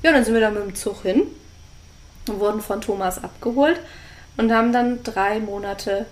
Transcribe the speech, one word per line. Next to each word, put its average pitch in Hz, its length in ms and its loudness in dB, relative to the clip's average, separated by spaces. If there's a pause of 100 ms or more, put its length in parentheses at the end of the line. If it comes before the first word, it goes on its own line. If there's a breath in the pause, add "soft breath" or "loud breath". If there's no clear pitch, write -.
Ja, 320 80 6
dann 262 120 6
sind 220 100 2
wir 226 80 4
da 214 100 4
mit 208 120 -4
dem 190 120 -8
Zug - 280 -6
hin 208 200 4 (1040)
und 202 100 -6
wurden 208 220 0
von 202 200 -4
Thomas 190 420 -4
abgeholt 285 560 0 (580 loud breath)
und 226 160 2
haben 226 180 4
dann 240 320 0
drei 208 360 -2
Monate 202 720 -4